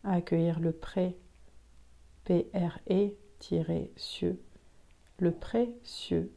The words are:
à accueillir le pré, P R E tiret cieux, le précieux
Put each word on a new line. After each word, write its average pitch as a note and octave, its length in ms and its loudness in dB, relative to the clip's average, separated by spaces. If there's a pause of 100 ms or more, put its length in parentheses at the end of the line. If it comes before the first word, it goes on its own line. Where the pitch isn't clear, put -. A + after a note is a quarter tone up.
à G3 80 0
accueillir E3+ 480 2
le E3 120 2
pré, F3+ 460 -2 (1040)
P - 300 2
R F3 240 0 (120)
E G3+ 240 4 (240)
tiret E3 580 -2
cieux, F3 420 -4 (800)
le E3+ 160 2
précieux A#3 1040 -2